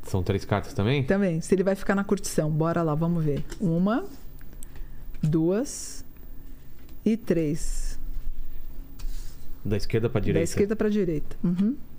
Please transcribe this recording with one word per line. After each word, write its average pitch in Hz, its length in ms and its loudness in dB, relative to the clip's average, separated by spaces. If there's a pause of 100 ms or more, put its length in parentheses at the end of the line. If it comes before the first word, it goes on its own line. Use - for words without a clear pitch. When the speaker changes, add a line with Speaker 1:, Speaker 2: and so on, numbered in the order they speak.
Speaker 1:
São 95 160 0
três 98 220 0
cartas - 300 -2
também? 127 280 2
Speaker 2:
Também. 185 380 2
Se - 140 2
ele 190 80 4
vai 190 120 4
ficar 196 200 0
na 196 100 0
curtição. 170 460 0
Bora 165 320 2
lá, 156 120 2
vamos 165 300 2
ver. 139 180 2 (160)
Uma, 196 460 2 (1160)
duas 170 840 0 (1000)
e 220 100 4
três. - 840 0 (1700)
Speaker 1:
Da 101 140 2
esquerda 113 320 2
pra 107 100 2
direita. 101 200 4
Speaker 2:
Da 165 40 2
esquerda 208 320 2
pra 214 140 2
direita. 175 520 0
Uhum. 190 320 2 (240)